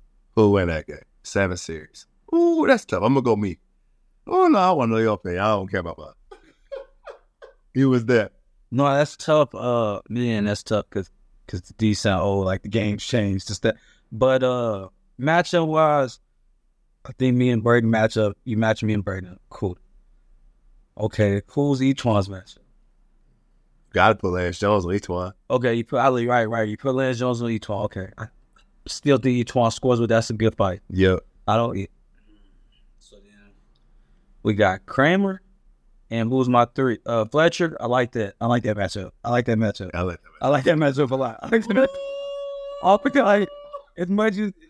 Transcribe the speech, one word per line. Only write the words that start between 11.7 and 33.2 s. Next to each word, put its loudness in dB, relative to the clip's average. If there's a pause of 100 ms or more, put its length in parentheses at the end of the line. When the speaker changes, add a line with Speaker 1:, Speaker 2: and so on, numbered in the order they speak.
Speaker 2:
D 0
sound 0
old, 0
like, -2
the -12
game's -2
changed, -2
just -10
that. 0 (340)
But, 2
uh, -2 (320)
matchup-wise, 0 (880)
I -16
think 0
me 4
and 0
Braden 4
match 2
up. 0
You -6
match 0
me -2
and -2
Braden -10
up. -20
Cool. -6 (1200)
Okay, 0
who's 0
Etwan's 2
matchup? -18 (1300)
Speaker 1:
Gotta 4
put -4
Lance -2
Jones 2
on -4
Etwan. -4 (140)
Speaker 2:
Okay, 0
you -2
put, -4
I, 2
right, 0
right. -2
You -6
put -4
Lance -2
Jones -2
on -4
Etwan. -4
Okay. -8 (100)
I -10 (600)
still 2
think 0
Etwan 0
scores, 0
but 0
that's 2
a -4
good 0
fight. -2 (100)
Speaker 1:
Yep. 4 (260)
Speaker 2:
I 2
don't, -2 (1200)
so -20